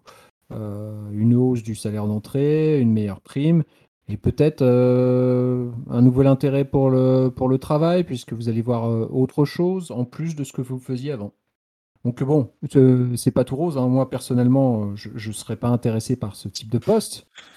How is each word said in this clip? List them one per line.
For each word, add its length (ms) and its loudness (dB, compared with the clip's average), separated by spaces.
euh, 600 -10
une 220 4
hausse 280 2
du 120 -8
salaire 320 -4
d'entrée, 720 0
une 140 2
meilleure 300 -2
prime, 400 0
et 100 -8
peut-être, 420 0
euh, 1120 2
un 140 2
nouvel 240 6
intérêt 400 2
pour 240 2
le, 440 2
pour 140 -2
le 80 2
travail, 480 0
puisque 300 -10
vous 160 -4
allez 100 -2
voir, 300 -2
euh, 200 -2
autre 360 0
chose 440 -4
en 140 -4
plus 320 -8
de 80 -6
ce 80 -14
que 80 -8
vous 180 -8
faisiez 340 -8
avant. 200 -10
Donc 200 -4
bon, 260 0
euh, 400 6
c'est 160 -2
pas 140 2
tout 100 -8
rose, 240 -2
hein. 80 0
Moi, 240 0
personnellement, 760 0
euh, 100 -8
je, 180 -16
je 160 -10
serais 240 -10
pas 140 -4
intéressé 480 -2
par 180 -8
ce 140 -14
type 200 -14
de 100 -2
poste. 500 -2